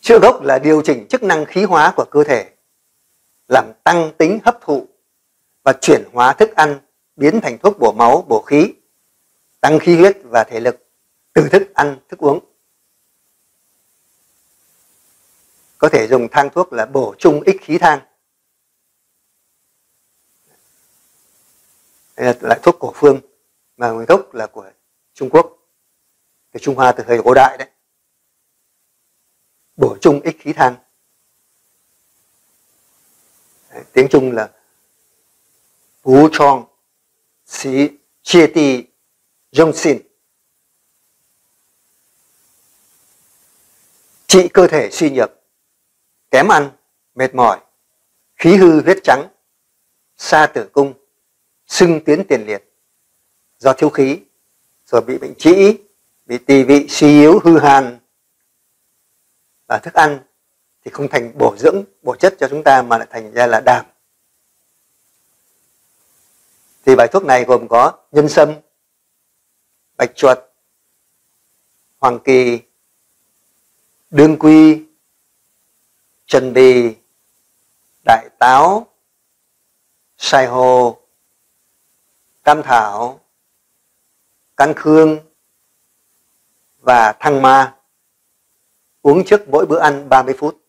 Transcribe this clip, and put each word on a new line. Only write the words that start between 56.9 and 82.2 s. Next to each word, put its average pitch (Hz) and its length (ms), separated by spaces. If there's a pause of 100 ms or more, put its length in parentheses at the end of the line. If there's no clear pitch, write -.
yếu 151 360
hư 165 140
hàn 135 400 (1700)
và 113 120
thức - 160
ăn 147 260 (640)
thì - 60
không 143 180
thành 117 300
bổ 113 180
dưỡng, 170 280 (180)
bổ 123 140
chất 190 240
cho 135 80
chúng 147 160
ta 135 180
mà 120 160
lại 110 120
thành 110 220
ra 120 140
là 113 140
đàm. 123 260 (3000)
Thì 131 120
bài 117 160
thuốc 180 120
này 127 200
gồm 117 240
có 123 300 (140)
nhân 147 160
sâm, 151 260 (1400)
bạch - 180
chuột, 127 240 (1600)
hoàng 120 260
kỳ, 123 360 (1500)
đương 151 280
quy, 156 460 (1400)
trần 127 260
bì, 123 420 (1120)
đại 113 240 (100)
táo, 156 480 (1300)
sai 131 280
hồ, 127 540 (1400)